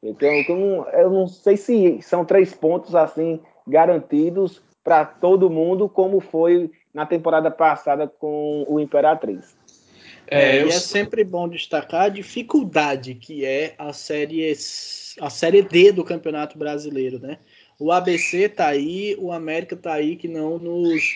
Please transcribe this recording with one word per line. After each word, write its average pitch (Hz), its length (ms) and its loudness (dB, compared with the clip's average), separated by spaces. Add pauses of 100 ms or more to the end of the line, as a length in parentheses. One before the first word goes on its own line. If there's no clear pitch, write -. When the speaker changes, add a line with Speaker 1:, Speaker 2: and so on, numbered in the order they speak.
Speaker 1:
Então, 110 220 0
eu 147 280 0
não, 190 340 -2
eu 175 200 4
não 190 160 2
sei 202 300 2
se 196 460 2
são 175 240 -2
três 185 260 4
pontos 170 420 -2
assim 160 460 0 (260)
garantidos 165 920 2 (240)
pra 160 180 4
todo 185 460 2
mundo, 175 400 0
como 190 320 0
foi 170 500 0 (220)
na 151 140 -6
temporada 160 440 0
passada 151 560 0
com 151 600 -6
o 151 100 0
Imperatriz. 143 800 0 (680)
Speaker 2:
É, 135 300 4
Speaker 3:
É, 139 60 4
Speaker 2:
eu 151 40 2
Speaker 3:
e 160 40 2
é 165 40 2
Speaker 2:
s- 175 140 -2
Speaker 3:
sempre 208 360 0
bom 175 240 -6
destacar 165 540 -4
a 202 80 4
dificuldade 160 1040 -4
que 139 320 -10
é 143 320 -4
a 147 160 -10
Série 151 560 -6
S-, - 720 -10
a 143 80 -6
Série 175 320 4
D 190 280 6
do 180 140 -2
Campeonato 151 540 -8
Brasileiro, 147 600 -6
né? 135 200 -14 (400)
O 151 120 -2
A 175 80 4
B 175 200 -2
C 180 280 -2
tá 202 200 -2
aí, 165 520 -4
o 180 140 -8
América 165 420 -8
tá 170 200 -8
aí, 151 220 -2
que 170 120 -10
não 160 300 -6
nos 170 440 -2 (140)